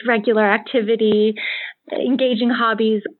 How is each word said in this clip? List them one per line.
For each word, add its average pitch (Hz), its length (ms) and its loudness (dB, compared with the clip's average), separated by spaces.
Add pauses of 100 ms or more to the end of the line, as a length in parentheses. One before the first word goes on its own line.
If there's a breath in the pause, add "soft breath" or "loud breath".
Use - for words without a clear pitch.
regular 214 420 2
activity, 214 840 2 (560 loud breath)
engaging 247 580 0
hobbies, 220 540 0 (160)